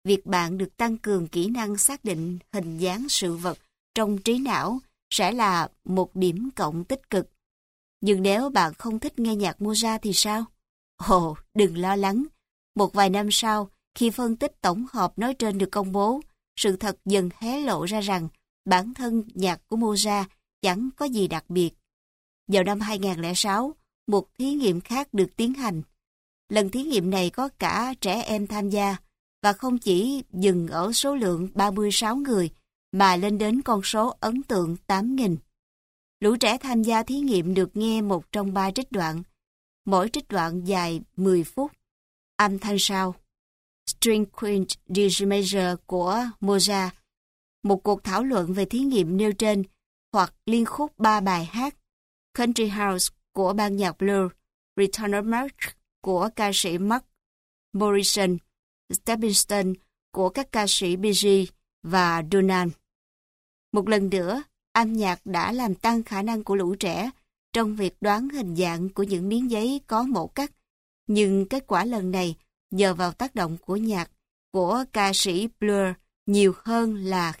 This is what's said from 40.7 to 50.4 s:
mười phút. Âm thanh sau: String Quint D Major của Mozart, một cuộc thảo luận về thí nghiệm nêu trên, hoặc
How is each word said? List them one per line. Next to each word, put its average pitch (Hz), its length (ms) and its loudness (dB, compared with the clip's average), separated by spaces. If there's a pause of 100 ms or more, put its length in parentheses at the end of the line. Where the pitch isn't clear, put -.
mười 185 280 4
phút. 277 280 -6 (640)
Âm 196 220 2
thanh 202 200 -2
sau: 190 360 -2 (760)
String 214 360 2
Quint 202 420 -2 (200)
D 185 100 -2 (280)
Major 190 600 0
của 185 380 0 (160)
Mozart, 196 500 2 (720)
một 196 200 2
cuộc 208 220 0
thảo 202 200 0
luận 185 280 0
về 190 120 0
thí 233 140 -2
nghiệm 208 380 2
nêu 214 160 2
trên, 208 300 0 (500)
hoặc 185 220 0 (120)